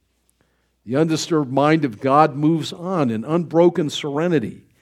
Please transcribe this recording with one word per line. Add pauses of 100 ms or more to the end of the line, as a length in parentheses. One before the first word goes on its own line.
(840)
The
undisturbed
mind
of
God
moves
on
in
unbroken
serenity, (160)